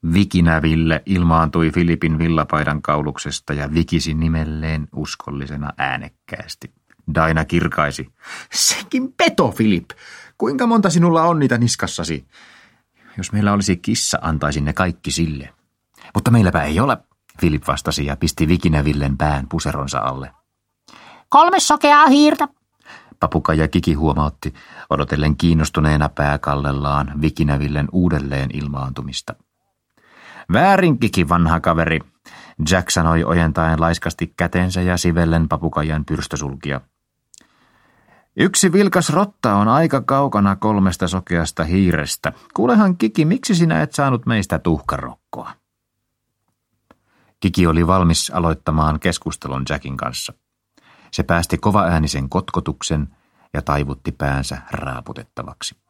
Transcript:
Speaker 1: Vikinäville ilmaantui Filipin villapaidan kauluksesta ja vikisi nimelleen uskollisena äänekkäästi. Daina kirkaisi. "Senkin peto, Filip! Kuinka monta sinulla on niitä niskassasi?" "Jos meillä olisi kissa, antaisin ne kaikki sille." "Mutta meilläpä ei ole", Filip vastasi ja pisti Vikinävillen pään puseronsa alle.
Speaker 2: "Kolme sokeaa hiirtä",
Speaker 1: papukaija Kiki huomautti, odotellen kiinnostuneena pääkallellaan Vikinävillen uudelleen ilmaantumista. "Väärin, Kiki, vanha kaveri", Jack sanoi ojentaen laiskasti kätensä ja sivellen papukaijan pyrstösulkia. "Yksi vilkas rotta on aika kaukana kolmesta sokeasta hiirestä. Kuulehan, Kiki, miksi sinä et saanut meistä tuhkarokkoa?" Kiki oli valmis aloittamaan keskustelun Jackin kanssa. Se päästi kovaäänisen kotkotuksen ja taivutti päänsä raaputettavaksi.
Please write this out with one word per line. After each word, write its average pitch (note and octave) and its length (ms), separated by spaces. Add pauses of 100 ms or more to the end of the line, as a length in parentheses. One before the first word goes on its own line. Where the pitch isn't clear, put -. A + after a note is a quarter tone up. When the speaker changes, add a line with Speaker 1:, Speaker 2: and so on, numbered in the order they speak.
(140)
Speaker 1:
Vikinäville D#2+ 920
ilmaantui E2 680
Filipin E2 460
villapaidan D2+ 640
kauluksesta D2 720
ja C#2+ 200
vikisi E2 400
nimelleen D#2 840
uskollisena C#2+ 840
äänekkäästi. - 960 (420)
Daina D#2+ 300
kirkaisi. D#2 680 (400)
"Senkin - 600
peto, D#3+ 380
Filip! G#2 380 (480)
Kuinka B3+ 300
monta G#3+ 220
sinulla E3+ 340
on E3+ 160
niitä B2 180
niskassasi?" F2 680 (920)
"Jos F#2+ 140
meillä G#2 220
olisi G2 240
kissa, - 440
antaisin D2+ 440
ne D2 80
kaikki - 380
sille." D#2 420 (600)
"Mutta A2 180
meilläpä F#2 320
ei D#2 160
ole", B2 180 (440)
Filip D#2+ 260
vastasi C#2+ 380
ja C#2+ 100
pisti - 320
Vikinävillen D2 680
pään C#2+ 300
puseronsa C#2+ 520
alle. C2 340 (960)
Speaker 2:
"Kolme F4 300
sokeaa D4 480
hiirtä", D4 400 (720)
Speaker 1:
papukaija D#2 480
Kiki E2+ 260
huomautti, D2 600 (360)
odotellen D2 480
kiinnostuneena D#2 720
pääkallellaan C#2+ 1120
Vikinävillen D2 720
uudelleen C#2+ 600
ilmaantumista. C2+ 840 (1160)
"Väärin, F3+ 460
Kiki, F2+ 300
vanha E2 300
kaveri", D#2+ 400 (720)
Jack F#2 180
sanoi E2 340
ojentaen E2 580
laiskasti - 560
kätensä F2+ 440
ja F2+ 160
sivellen E2 500
papukaijan D#2 580
pyrstösulkia. C#2+ 760 (1500)
"Yksi F#3 360
vilkas F#3 380
rotta D3+ 460
on G2+ 120
aika C#3 340
kaukana A2 540
kolmesta G2 520
sokeasta E2+ 560
hiirestä. E2 720 (200)
Kuulehan, G#3 440
Kiki, F3+ 280
miksi G#3 300
sinä D#3+ 260
et D3+ 120
saanut C3 320
meistä G#2 340
tuhkarokkoa?" - 920 (1900)
Kiki F2+ 280
oli E2 200
valmis F2 460
aloittamaan D#2 640
keskustelun C2+ 720
Jackin C#2 280
kanssa. - 360 (760)
Se - 120
päästi E2+ 340
kovaäänisen E2+ 720
kotkotuksen - 840 (380)
ja D2 80
taivutti C#2+ 500
päänsä C2+ 500 (100)
raaputettavaksi. - 1040 (140)